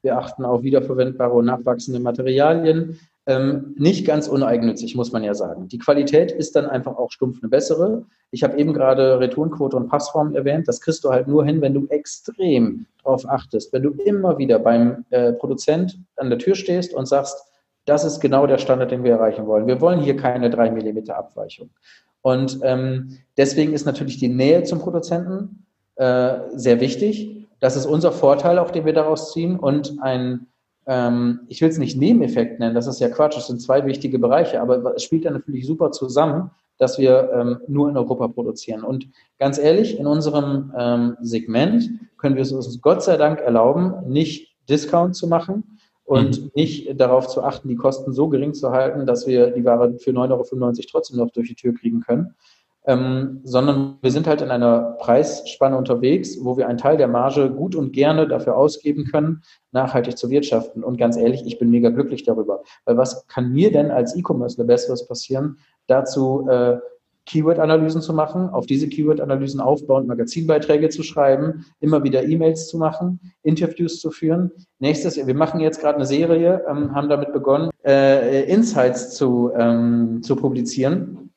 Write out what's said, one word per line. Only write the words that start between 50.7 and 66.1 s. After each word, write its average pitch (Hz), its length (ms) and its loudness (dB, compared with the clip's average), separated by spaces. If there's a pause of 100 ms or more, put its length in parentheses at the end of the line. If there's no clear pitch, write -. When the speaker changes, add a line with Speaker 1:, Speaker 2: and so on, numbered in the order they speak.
Speaker 1:
trotzdem 160 280 -4
noch 120 120 0
durch 120 180 -4
die 117 60 -14
Tür 120 200 -4
kriegen 117 260 -4
können. 139 340 -2 (520)
Ähm, 131 580 -2
sondern 135 560 0
wir 131 100 2
sind 151 160 -2
halt - 140 2
in 131 100 -4
einer 120 480 2
Preisspanne - 800 0
unterwegs, 127 680 0
wo 123 140 -2
wir 131 100 0
einen 120 120 -4
Teil 147 180 4
der 135 120 2
Marge 135 420 2
gut 160 260 -6
und 135 160 -4
gerne 151 340 2
dafür 120 300 -2
ausgeben 147 480 0
können, 156 380 -2 (280)
nachhaltig 123 460 -2
zu 120 140 -6
wirtschaften. 123 520 -2
Und 123 140 -6
ganz 117 220 0
ehrlich, 117 260 0
ich - 140 -10
bin 117 120 2
mega 120 200 4
glücklich 131 340 -4
darüber. 104 380 -2 (240)
Weil 120 100 2
was 127 300 -2
kann 123 260 -4
mir 170 180 4
denn - 200 2
als 127 260 0
E-Commercer 131 480 -4
Besseres 120 420 2
passieren, 135 520 -6 (300)
dazu, 135 600 0